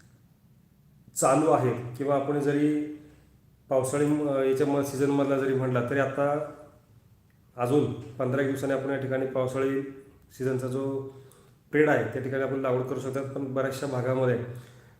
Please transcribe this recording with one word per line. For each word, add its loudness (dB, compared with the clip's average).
चालू 4
आहे 0
किंवा 0
आपण 0
जरी 2
पावसाळी 2
म-, 2
याच्या 2
म-, 2
सीझनमधला 0
जरी 0
म्हटला 0
तरी 0
आता 0
अजून 2
पंधरा -4
एक 2
दिवसांनी -2
आपण -4
या 0
ठिकाणी -2
पावसाळी 0
सीझनचा -2
जो -4
पिरियड 6
आहे 4
त्या -4
ठिकाणी -2
आपण -2
लागवड 2
करू -6
शकतात. -4
पण -6
बऱ्याचशा -2
भागामध्ये 2